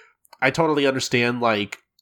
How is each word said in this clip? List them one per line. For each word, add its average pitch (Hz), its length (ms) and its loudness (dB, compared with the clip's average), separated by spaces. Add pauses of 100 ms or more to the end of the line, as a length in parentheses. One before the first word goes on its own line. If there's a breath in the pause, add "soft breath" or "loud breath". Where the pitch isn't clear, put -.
(400 loud breath)
I 131 120 2
totally 151 340 0
understand, 123 540 0
like, 107 380 -2 (240)